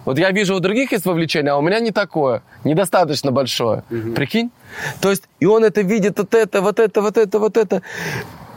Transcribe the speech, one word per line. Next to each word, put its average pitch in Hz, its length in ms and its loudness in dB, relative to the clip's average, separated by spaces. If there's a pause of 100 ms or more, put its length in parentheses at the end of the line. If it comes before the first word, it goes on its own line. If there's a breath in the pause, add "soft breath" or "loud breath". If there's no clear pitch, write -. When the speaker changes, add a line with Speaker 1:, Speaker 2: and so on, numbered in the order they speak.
Speaker 1:
Вот 131 140 -2
я 185 100 4
вижу, 190 260 0
у 185 40 -2
других 214 320 0
есть 208 140 -2
вовлечение, 160 480 0
а 143 40 2
у 143 60 0
меня 196 160 2
не 233 100 -2
такое, 156 540 -2 (200 loud breath)
недостаточно 160 680 0
большое. 120 580 -2
Speaker 2:
Мгм. 113 240 -6
Speaker 1:
Прикинь? 226 380 -2 (500 loud breath)
То 196 80 2
есть, 196 140 -2 (160)
и 160 80 2
он 220 160 6
это 214 180 2
видит, 202 380 0
вот 202 160 0
это, 208 260 2
вот 196 180 0
это, 214 220 2
вот 202 160 -2
это, 214 220 2
вот 208 180 0
это. 202 240 2 (760 loud breath)